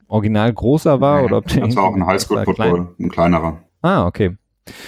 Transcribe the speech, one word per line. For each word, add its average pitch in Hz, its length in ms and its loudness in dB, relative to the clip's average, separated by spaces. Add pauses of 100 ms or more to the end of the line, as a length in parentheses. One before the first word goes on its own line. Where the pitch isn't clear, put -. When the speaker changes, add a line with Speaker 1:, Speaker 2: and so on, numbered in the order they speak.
Speaker 1:
original 107 440 0
großer 135 480 0
war 143 200 2
Speaker 2:
Nee, 127 60 2
Speaker 1:
oder 107 120 0
ob - 80 -4
der - 180 0
Speaker 2:
das 113 120 0
war 98 80 2
auch 98 100 0
ein 95 60 0
Speaker 1:
irgendwie 90 120 0
Speaker 2:
Highschool-Football, 95 600 0
Speaker 1:
klein 87 160 -2 (100)
Speaker 2:
ein 87 100 -4
kleinerer. 82 520 0 (220)
Speaker 1:
Ah, 156 240 2
okay. 92 300 -2 (520)